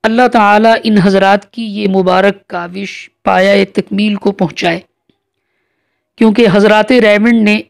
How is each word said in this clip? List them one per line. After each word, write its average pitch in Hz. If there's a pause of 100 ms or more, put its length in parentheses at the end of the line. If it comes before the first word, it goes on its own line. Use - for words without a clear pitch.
अल्लाह 233
ताला 220 (100)
इन 214
हजरात 196
की -
ये 202
मुबारक 190
काविश 180 (340)
पाया 196
तकमील 202
को 202
पहुँचाए, 175 (1400)
क्योंकि 226
हजरात 214
रेवंड 220
ने 208 (140)